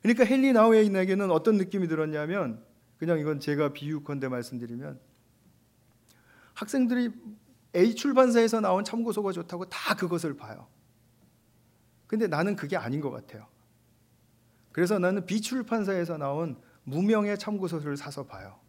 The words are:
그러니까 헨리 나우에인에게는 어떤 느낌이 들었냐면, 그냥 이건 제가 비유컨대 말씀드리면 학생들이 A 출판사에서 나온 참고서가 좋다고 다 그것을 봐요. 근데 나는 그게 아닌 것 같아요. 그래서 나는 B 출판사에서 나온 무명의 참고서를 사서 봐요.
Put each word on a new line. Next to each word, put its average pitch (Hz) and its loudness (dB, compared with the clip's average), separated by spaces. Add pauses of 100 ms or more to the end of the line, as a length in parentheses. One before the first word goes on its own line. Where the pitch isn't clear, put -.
그러니까 233 4
헨리 262 4
나우에인에게는 202 6
어떤 208 4
느낌이 185 0
들었냐면, 156 -4 (340)
그냥 165 0
이건 147 -2
제가 147 0
비유컨대 147 -6
말씀드리면 123 -8 (1500)
학생들이 247 0 (680)
A 220 4
출판사에서 233 4
나온 196 2
참고서가 214 -2
좋다고 175 -8
다 - -4
그것을 165 -4
봐요. - -18 (1400)
근데 220 0
나는 170 0
그게 156 -4
아닌 143 -4
것 143 -4
같아요. 110 -14 (1200)
그래서 180 0
나는 190 0
B 208 -2
출판사에서 196 -2
나온 147 -4 (220)
무명의 208 0
참고서를 170 -6
사서 143 -12
봐요. 95 -18